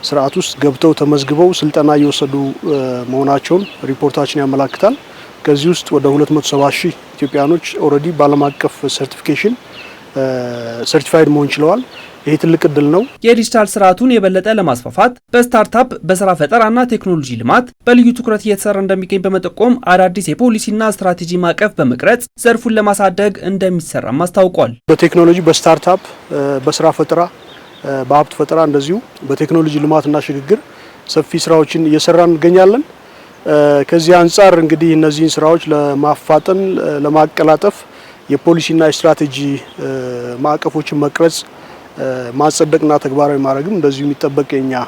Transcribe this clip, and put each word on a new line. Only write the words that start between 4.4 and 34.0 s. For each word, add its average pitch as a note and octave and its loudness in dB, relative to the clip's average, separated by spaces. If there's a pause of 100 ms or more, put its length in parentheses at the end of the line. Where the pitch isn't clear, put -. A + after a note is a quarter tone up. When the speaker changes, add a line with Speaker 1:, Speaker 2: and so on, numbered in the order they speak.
Speaker 1:
ያመላክታል። C3+ 0 (460)
ከዚህ D3 2
ውስጥ F3 -2
ወደ C#3+ 0
ሁለት C#3+ 2
መቶ D3+ 0
ሰባ C#3 0
ሺህ D#3+ -6 (160)
ኢትዮጵያኖች D3 -2 (120)
ኦልሬዲ D3 0
በዓለም C#3+ 2
አቀፍ C#3+ -4 (160)
ሰርቲፊኬሽን፣ D3 -4 (580)
እ፣ C3+ -4 (600)
ሰርቲፋይድ D#3 2
መሆን D3 2
ችለዋል። D#3 0 (400)
ይሄ D3+ -2
ትልቅ E3 0
እድል D3 2
ነው። E3+ 2 (180)
Speaker 2:
የዲጂታል A3+ 2
ስርዓቱን G3 2
የበለጠ F#3+ 2
ለማስፋፋት F3+ 0 (160)
በስታርታፕ፣ A#3+ 0 (120)
በስራ F#3 0
ፈጠራና A3 0
ቴክኖሎጂ F3+ -2
ልማት D3+ 0 (140)
በልዩ A#3+ 4
ትኩረት A3+ -4
እየተሰራ G3+ -2
እንደሚገኝ F#3+ -2
በመጠቆም F#3+ 0 (120)
አዳዲስ F#3 2
የፖሊሲና A3 0
ስትራቴጂ F3+ -4
ማዕቀፍ F3+ 0
በመቅረጽ D#3 0 (160)
ዘርፉን A#3 0
ለማሳደግ G3+ 0 (140)
እንደሚሰራም F3 -4
አስታውቋል። F3+ 0 (140)
Speaker 1:
በቴክኖሎጂ፣ E3+ 4
በስታርታፕ፣ E3+ 2 (260)
እ፣ C#3+ -4 (180)
በስራ D3+ -2
ፈጠራ፣ D#3+ -2 (600)
እ፣ C#3 -8 (100)
በሀብት C#3 0
ፈጠራ D#3+ -2
እንደዚሁ D3 0 (260)
በቴክኖሎጂ D#3 -2
ልማትና D3+ 0
ሽግግር C#3 -2 (480)
ሰፊ - -2
ስራዎችን D#3+ 0
እየሰራን E3+ 2
እንገኛለን። F#3 4 (640)
እ፣ D3+ 0 (280)
ከዚህ E3+ 2